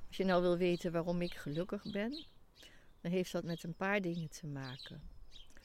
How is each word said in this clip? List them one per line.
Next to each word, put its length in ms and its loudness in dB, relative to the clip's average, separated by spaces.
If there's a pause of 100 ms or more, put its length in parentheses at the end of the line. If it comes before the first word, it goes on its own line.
Als 100 -10
je 80 2
nou 160 8
wil 160 6
weten 340 4
waarom 300 2
ik 120 0
gelukkig 580 -4
ben, 340 -2 (760)
dan 100 -2
heeft 200 2
dat 120 -2
met 200 -4
een 120 -6
paar 260 2
dingen 280 -2
te 180 -10
maken. 540 -8 (640)